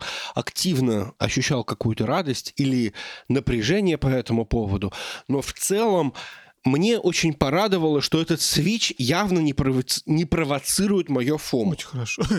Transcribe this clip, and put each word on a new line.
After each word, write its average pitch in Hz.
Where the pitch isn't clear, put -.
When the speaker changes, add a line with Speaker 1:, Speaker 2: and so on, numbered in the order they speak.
Speaker 1:
активно 123
ощущал 131
какую-то 110
радость 143
или 127
напряжение 139
по 143
этому 117
поводу, 101
но 135
в -
целом 196
мне 185
очень 165
порадовало, 156
что 156
этот 165
Switch 185
явно 175
не 151
провоци-, 131
не 160
провоцирует 165
моё 135
фомо. 123
Speaker 2:
Очень -
хорошо. -